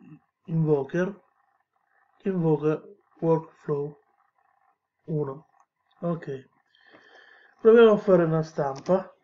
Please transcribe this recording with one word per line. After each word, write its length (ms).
invoker 760
che 100
invoca 540
workflow 800
uno. 420
Ok, 480
proviamo 320
a 40
fare 280
una 180
stampa. 680